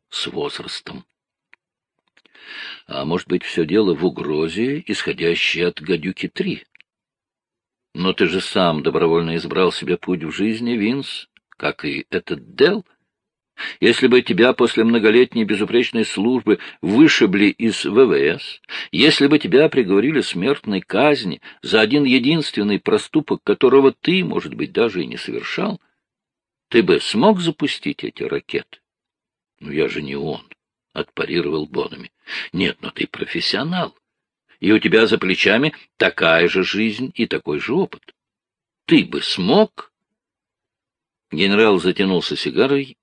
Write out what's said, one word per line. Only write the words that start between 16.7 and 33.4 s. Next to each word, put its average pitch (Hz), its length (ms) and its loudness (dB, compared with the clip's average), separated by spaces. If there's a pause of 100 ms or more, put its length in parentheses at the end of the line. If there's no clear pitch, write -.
вышибли 104 640 4
из 110 380 -2
В 104 200 4
В 101 80 2
С, 73 480 -2 (300)
если 139 380 4
бы 147 100 6
тебя 156 300 4
приговорили 120 540 2
к - 20 -4
смертной 101 560 -4
казни 120 600 0 (220)
за 110 180 2
один 127 220 2
единственный 123 800 0
проступок, - 640 -2
которого 135 480 4
ты, 180 320 -2
может - 300 -6
быть, - 180 -8
даже 101 320 0
и - 20 -8
не 60 100 -12
совершал, - 640 -6 (880)
ты 113 140 4
бы 90 180 2
смог 180 400 2
запустить - 640 -4
эти - 220 -8
ракеты? - 560 -8 (800)
«Ну, 73 100 -14
я 73 180 0
же 78 140 -8
не 69 140 -10
он», — 71 260 -6 (500)
отпарировал 78 720 -4
Бонами. - 440 -8 (420)
«Нет, 92 280 -4
но - 100 -10
ты - 160 -6
профессионал, 151 880 -6 (680)